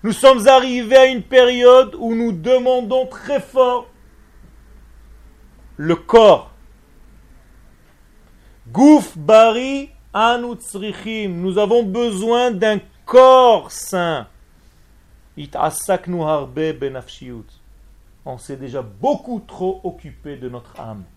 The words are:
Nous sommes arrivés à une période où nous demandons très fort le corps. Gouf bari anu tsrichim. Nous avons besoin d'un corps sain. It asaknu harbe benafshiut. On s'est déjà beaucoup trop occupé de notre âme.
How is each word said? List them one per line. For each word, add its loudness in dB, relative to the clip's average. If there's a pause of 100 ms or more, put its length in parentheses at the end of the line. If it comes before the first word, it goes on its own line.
Nous -4
sommes 4
arrivés 2
à 8
une -4
période 4
où -6
nous -4
demandons -2
très -8
fort -4 (1900)
le -2
corps. 4 (2250)
Gouf 4
bari 2 (240)
anu -2
tsrichim. -10
Nous -6
avons 0
besoin -4
d'un -2 (260)
corps 4
sain. -8 (1080)
It -18
asaknu -6
harbe -6
benafshiut. -14 (760)
On -16
s'est -18
déjà -14
beaucoup -8
trop -10
occupé -16
de -16
notre -18
âme. -16 (140)